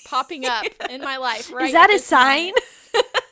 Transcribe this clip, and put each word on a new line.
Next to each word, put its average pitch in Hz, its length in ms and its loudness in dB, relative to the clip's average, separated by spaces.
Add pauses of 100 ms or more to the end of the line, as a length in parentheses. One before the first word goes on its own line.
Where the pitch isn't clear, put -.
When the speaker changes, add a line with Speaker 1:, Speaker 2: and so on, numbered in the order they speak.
Speaker 1:
popping 359 400 -6
up 233 220 -2 (120)
Speaker 2:
<laughs> 349 120 -10
Speaker 1:
in 262 100 -12
my 269 160 -6
life 240 300 -4
Speaker 2:
Is - 60 -16
Speaker 1:
right 262 200 -2
Speaker 2:
that 330 120 8
Speaker 1:
at 415 60 2
Speaker 2:
a 415 40 4
Speaker 1:
this 381 120 0
Speaker 2:
sign? 285 460 2
Speaker 1:
moment. 480 120 0 (680)